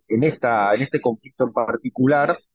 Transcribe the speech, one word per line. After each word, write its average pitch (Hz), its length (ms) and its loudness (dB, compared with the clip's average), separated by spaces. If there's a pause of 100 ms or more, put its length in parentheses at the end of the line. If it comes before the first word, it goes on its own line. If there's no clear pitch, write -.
en 110 160 0
esta, 113 500 0
en 113 80 2
este 139 200 -4
conflicto - 440 -4
en 175 80 -4
particular, 127 840 0 (180)